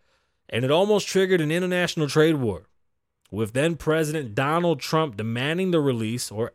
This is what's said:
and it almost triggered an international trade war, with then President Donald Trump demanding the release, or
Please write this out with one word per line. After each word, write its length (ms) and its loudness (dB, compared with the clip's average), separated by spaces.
and 160 -2
it 60 0
almost 380 2
triggered 320 2
an 100 0
international 580 -2
trade 280 4
war, 320 -4
with 240 -4
then 220 0
President 580 -2
Donald 460 0
Trump 360 -2
demanding 540 -2
the 100 4
release, 500 -2
or 240 -4